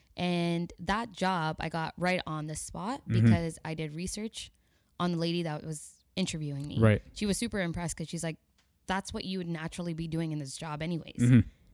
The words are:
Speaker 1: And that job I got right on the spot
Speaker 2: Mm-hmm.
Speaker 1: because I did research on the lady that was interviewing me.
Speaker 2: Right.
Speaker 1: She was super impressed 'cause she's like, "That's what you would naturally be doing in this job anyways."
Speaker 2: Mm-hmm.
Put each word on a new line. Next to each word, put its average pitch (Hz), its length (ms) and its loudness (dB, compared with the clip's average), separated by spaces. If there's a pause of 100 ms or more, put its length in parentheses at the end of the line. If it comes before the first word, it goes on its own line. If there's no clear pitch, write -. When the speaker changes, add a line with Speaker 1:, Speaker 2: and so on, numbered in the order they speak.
(180)
Speaker 1:
And 170 640 0
that 208 340 -2
job 170 460 0
I 160 100 -4
got 160 260 -4
right 180 320 0
on 156 200 -4
the 156 80 -6
spot 190 520 -6
Speaker 2:
Mm-hmm. 113 160 4
Speaker 1:
because 165 400 6
I 160 120 -6
did 156 200 -6
research 185 560 -8 (480)
on 180 140 0
the 170 40 0
lady 170 260 0
that 151 220 -6
was - 380 -12 (140)
interviewing 147 500 -2
me. - 120 -2
Speaker 2:
Right. 110 220 8 (120)
Speaker 1:
She - 120 -2
was 185 120 2
super 214 240 -2
impressed 170 340 -2
'cause 160 140 -8
she's 165 140 -6
like, 160 140 -4 (500)
"That's 190 260 -2
what 220 100 -6
you 190 140 -4
would 180 100 -4
naturally 170 460 -4
be 160 140 -4
doing 160 260 -2
in 151 60 -2
this 135 180 -8
job 151 240 -8
anyways." 165 380 -4
Speaker 2:
Mm-hmm. 120 200 10 (340)